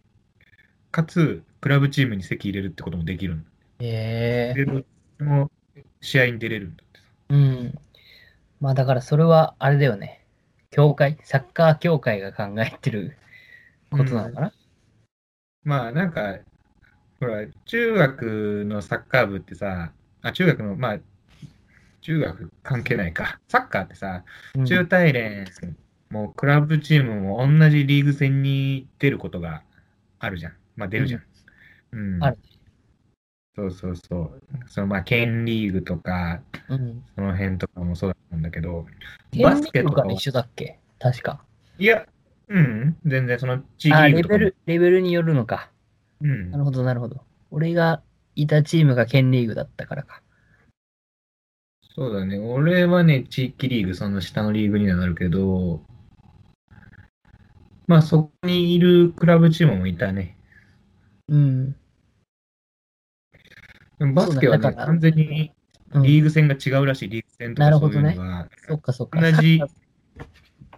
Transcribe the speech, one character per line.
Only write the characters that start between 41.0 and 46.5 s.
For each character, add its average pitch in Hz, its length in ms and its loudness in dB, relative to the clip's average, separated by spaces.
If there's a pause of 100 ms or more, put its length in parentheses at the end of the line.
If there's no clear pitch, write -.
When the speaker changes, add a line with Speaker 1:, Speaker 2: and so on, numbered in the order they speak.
Speaker 2:
か。 - 200 -8 (360)
Speaker 1:
い 190 60 0
や、 220 200 2 (440)
う 196 100 0
ん。 127 460 2
全 131 200 0
然 120 140 -2
そ 127 80 -6
の 127 120 -2 (180)
地 151 120 0
域 - 0 -
リ 143 60 8
ー 151 220 8
グ 170 60 2
と 165 40 -4
か 202 60 0
も。 - 20 4
Speaker 2:
あ、 196 40 4
レ 214 60 4
ベ - 0 -
ル、 190 100 0 (100)
レ 165 140 0
ベ 175 100 6
ル 185 120 4
に 180 120 0
よ 170 100 0
る 165 100 2
の 123 120 2
か。 - 260 -8 (500)
Speaker 1:
う 147 60 -2
ん。 98 240 -4